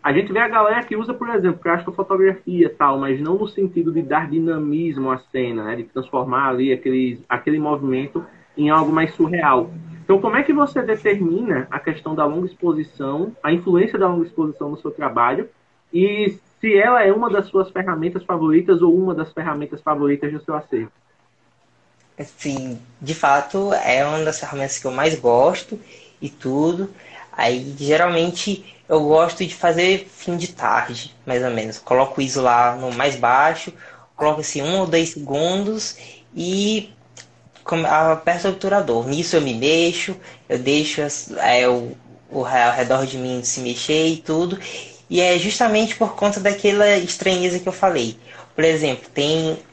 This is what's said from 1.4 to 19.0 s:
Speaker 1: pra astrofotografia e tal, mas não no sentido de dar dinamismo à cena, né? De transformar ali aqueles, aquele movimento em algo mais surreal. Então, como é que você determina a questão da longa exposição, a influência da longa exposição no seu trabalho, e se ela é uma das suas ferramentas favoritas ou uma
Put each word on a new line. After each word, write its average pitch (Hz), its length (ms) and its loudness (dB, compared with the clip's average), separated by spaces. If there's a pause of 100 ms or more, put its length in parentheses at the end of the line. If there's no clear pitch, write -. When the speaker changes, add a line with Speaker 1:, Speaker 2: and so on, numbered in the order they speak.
Speaker 1:
pra 170 140 0
astrofotografia 185 920 0
e - 20 -2
tal, 139 300 2
mas 135 220 -2
não 170 180 -2
no 214 80 -2
sentido 175 460 -2
de 160 100 -2
dar 147 260 -2
dinamismo 151 800 -2
à 127 80 -2
cena, 117 460 -4
né? 113 120 -6
De 117 80 -8
transformar 131 640 -2
ali 131 240 2
aqueles, 127 560 0
aquele 147 300 0
movimento 139 680 -2 (320)
em 147 120 2
algo 156 240 4
mais 160 220 0
surreal. 156 560 2 (340)
Então, 196 160 4
como 220 160 0
é 277 60 2
que 302 100 0
você 285 300 2
determina 202 880 0
a 147 80 -6
questão 156 380 -6
da 151 80 2
longa 160 220 -2
exposição, 156 840 -4 (120)
a 151 100 2
influência 175 440 2
da 190 120 2
longa 170 180 0
exposição 151 440 -4
no 147 60 -6
seu 151 140 -8
trabalho, 127 580 0 (440)
e 202 440 2 (240)
se 214 160 2
ela 226 280 6
é 196 80 6
uma 226 180 0
das 202 160 0
suas 190 240 0
ferramentas 175 540 -4
favoritas 170 580 4
ou 170 140 6
uma 185 180 0